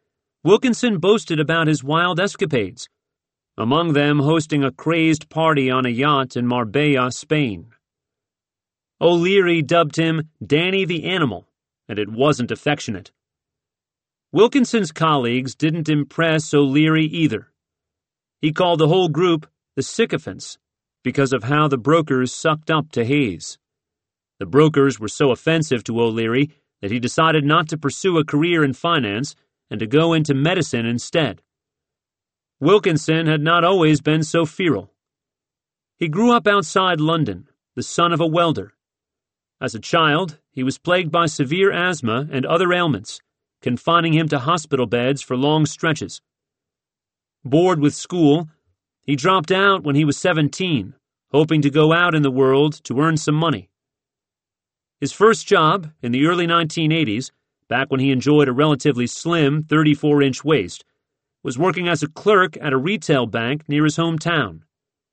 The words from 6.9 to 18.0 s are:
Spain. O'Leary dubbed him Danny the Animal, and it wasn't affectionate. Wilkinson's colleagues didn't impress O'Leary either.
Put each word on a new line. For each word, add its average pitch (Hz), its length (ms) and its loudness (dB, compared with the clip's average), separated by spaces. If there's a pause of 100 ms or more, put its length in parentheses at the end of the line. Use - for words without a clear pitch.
Spain. 117 640 -4 (1300)
O'Leary 175 640 2
dubbed 165 340 0
him 160 340 -2 (140)
Danny 185 400 0
the 165 200 -6
Animal, 143 440 -4 (400)
and 104 100 -8
it 104 100 -4
wasn't 123 420 0
affectionate. 113 640 -6 (1200)
Wilkinson's 226 580 2
colleagues 131 640 0
didn't 156 340 -2
impress 156 640 -2
O'Leary 151 520 4
either. 156 480 -2 (880)